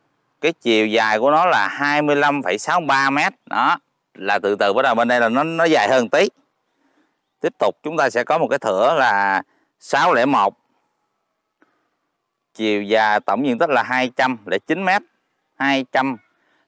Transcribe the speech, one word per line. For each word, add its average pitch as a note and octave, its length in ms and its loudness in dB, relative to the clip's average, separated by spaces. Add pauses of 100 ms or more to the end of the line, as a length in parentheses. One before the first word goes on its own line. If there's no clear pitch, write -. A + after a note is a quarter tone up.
(400)
Cái D#3+ 120 0
chiều A2 340 0
dài A2 320 0
của B2+ 120 2
nó D#3+ 160 2
là A2 220 0
hai C#3+ 340 -2
mươi D3 140 0
lăm C#3+ 260 0
phẩy F#2 160 -4
sáu E3 220 -2
ba C#3 300 0
mét. D#3 220 -2 (140)
Đó, C#3 320 -2 (360)
là G2+ 240 -2
từ G2+ 160 0
từ G2+ 180 0
bắt B2 100 2
đầu B2+ 120 2
bên A#2+ 140 0
đây B2 120 2
là A#2 80 2
nó, C3 160 0
nó E3 200 -2
dài C3+ 240 2
hơn B2 200 2
tí. E3+ 200 2 (1120)
Tiếp - 180 -4
tục G2+ 240 -2
chúng D#3 140 -8
ta C#3 140 0
sẽ A#2 140 -2
có D#3 140 -2
một D3+ 100 0
cái C3 100 -2
thửa A2 400 0
là G2+ 440 0 (380)
sáu D#3 340 0
lẻ A#2+ 100 2
một. A2 300 2 (2000)
Chiều G#2 280 -2
dài G#2+ 380 2
tổng A#2 260 -2
diện A#2+ 120 -2
tích D#3 120 0
là B2 120 2
hai B2+ 340 -4
trăm C3 200 -2 (100)
lẻ F#2 200 -4
chín F3+ 180 -4
mét, F#3+ 180 0 (560)
hai C3+ 340 -2
trăm C3 240 -2 (520)